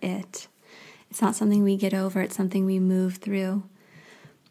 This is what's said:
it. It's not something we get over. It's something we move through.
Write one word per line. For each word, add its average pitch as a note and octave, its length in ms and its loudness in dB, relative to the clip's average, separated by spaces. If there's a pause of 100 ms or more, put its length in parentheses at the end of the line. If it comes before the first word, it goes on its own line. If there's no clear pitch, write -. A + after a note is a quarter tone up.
it. F#3+ 480 -8 (640)
It's - 100 -12
not A#3 160 2
something G#3 260 4
we G3 140 4
get F#3+ 160 0
over. F#3+ 300 0
It's - 140 -4
something F#3+ 280 0
we F#3+ 160 2
move F#3 360 2
through. F#3+ 480 -4 (840)